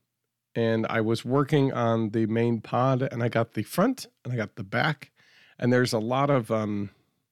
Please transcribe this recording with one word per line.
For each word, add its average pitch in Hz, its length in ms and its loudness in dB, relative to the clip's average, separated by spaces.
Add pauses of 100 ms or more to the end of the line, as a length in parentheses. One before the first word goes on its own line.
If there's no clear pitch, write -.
(540)
and 113 340 0
I 117 120 0
was 113 240 -2
working 135 480 2
on 113 380 0
the 113 160 0
main 117 340 0
pod, 127 420 0
and 127 200 -4
I 120 60 0
got 117 260 -2
the 107 100 -4
front, 240 420 -2 (180)
and 127 80 -8
I 127 40 -4
got 107 180 -4
the 95 100 -12
back. 123 460 -4 (480)
And 123 140 2
there's 123 200 4
a 120 60 0
lot 127 320 0
of, 123 220 2
um, 104 380 -2 (420)